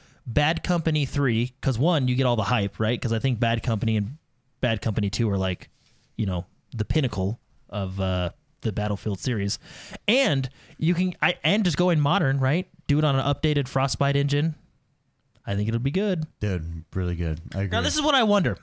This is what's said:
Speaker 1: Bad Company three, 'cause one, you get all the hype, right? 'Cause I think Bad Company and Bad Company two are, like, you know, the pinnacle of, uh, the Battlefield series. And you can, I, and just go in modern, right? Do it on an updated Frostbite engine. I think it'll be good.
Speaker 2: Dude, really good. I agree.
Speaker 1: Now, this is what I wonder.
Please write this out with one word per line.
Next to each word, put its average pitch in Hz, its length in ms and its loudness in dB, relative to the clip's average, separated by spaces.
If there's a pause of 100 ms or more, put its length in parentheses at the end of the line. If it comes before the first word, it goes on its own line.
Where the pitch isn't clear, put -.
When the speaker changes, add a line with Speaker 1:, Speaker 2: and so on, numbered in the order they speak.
(260)
Speaker 1:
Bad 147 380 0
Company 156 420 0
three, 123 560 0
'cause 131 160 0
one, 143 300 2
you 123 80 2
get 127 100 2
all 120 100 2
the 110 80 2
hype, 101 360 0
right? 113 200 0
'Cause 113 140 -2
I 113 60 0
think 123 200 0
Bad 117 220 0
Company 110 360 0
and 107 200 -2 (440)
Bad 113 200 0
Company 104 280 0
two 113 200 0
are, 98 80 0
like, 92 320 -2 (480)
you 110 80 0
know, 90 200 -2 (300)
the 110 100 -2
pinnacle 113 540 0 (300)
of, 95 300 -4
uh, 92 320 0 (300)
the 110 100 -2
Battlefield 104 480 -2
series. 101 400 -2 (480)
And 190 420 2 (300)
you 165 160 2
can, 185 260 0
I, 170 220 0
and 196 200 2
just 175 140 0
go 180 140 4
in 160 100 2
modern, 147 380 2
right? 143 280 0 (200)
Do 143 100 2
it 156 80 2
on 139 100 2
an 135 80 0
updated 143 440 0
Frostbite 139 480 0
engine. 143 400 0 (920)
I 101 100 -2
think 104 140 0
it'll 117 100 0
be 131 120 0
good. 185 340 0 (160)
Speaker 2:
Dude, 82 420 -4 (100)
really 87 220 -2
good. 80 240 -2 (140)
I 95 60 -4
agree. 101 180 -2
Speaker 1:
Now, 233 40 0
this 285 140 0
is 302 60 0
what 285 140 2
I 254 80 4
wonder. 196 400 2